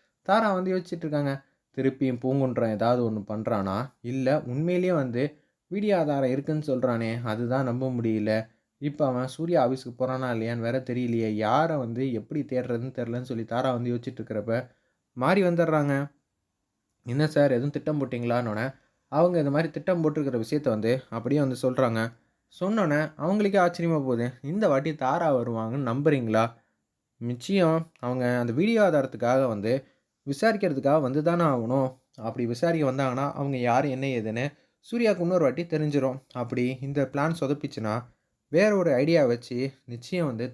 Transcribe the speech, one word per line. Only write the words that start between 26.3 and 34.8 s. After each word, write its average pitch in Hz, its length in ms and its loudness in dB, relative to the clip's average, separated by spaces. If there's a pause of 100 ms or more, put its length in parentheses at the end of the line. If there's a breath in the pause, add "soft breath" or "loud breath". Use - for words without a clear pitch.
நிச்சயம் 160 580 0 (200)
அவங்க 123 260 -4 (140)
அந்த 120 140 -2
வீடியோ 214 300 2
ஆதாரத்துக்காக 135 640 2
வந்து 107 240 -2 (540 soft breath)
விசாரிக்கிறதுக்காக 151 760 2
வந்து 135 220 0
தானே 170 220 2
ஆகணும். 131 440 2 (300)
அப்படி 117 280 -4
விசாரிக்க 156 400 0
வந்தாங்கன்னா 131 460 0
அவங்க 139 260 -4
யார், 120 280 2
என்ன 135 220 -2
ஏதுன்னு 117 360 -2 (420 soft breath)